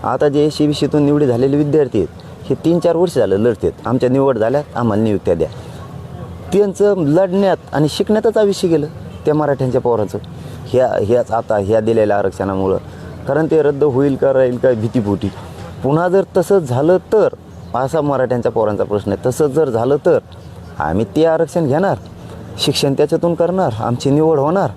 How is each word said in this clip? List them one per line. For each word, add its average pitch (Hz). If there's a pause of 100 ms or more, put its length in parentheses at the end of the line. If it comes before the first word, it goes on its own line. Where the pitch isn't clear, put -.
आता 135
जे 147
ईसीबीसीतून 147
निवडी 147
झालेले 131
विद्यार्थी 147
आहेत 85 (400)
हे 139 (100)
तीन 170
चार 165
वर्ष 175
झालं 98
लढतात, 107 (160)
आमच्या 123
निवड 135
झाल्या 123 (120)
आम्हाला 110
नियुक्त्या 101
द्या, 80 (1040)
त्यांचं 202
लढण्यात 180 (160)
आणि 151
शिकण्यातच 214
आयुष्य 202
गेलं 151 (380)
त्या 151
मराठ्यांच्या 135
पोरांचं 107 (480)
ह्या, 127 (120)
ह्याच 113
आता 113
ह्या 104
दिलेल्या 107
आरक्षणामुळं. 95 (520)
कारण 151
ते 156
रद्द 143
होईल 139
का 135
राहील 127
का 131
भीतीपोटी. 104 (540)
पुन्हा 156
जर 190 (140)
तसं 190
झालं 147
तर, 185 (460)
असा 135
मराठ्यांच्या 127
पोरांचा 104
प्रश्न 101
आहे, 98
तसं 135
जर 139
झालं 120 (100)
तर 147 (600)
आम्ही 80 (120)
ते 156
आरक्षण 160
घेणार, 156 (640)
शिक्षण 143
त्याच्यातून 160
करणार, 170
आमची 123
निवड 156
होणार 156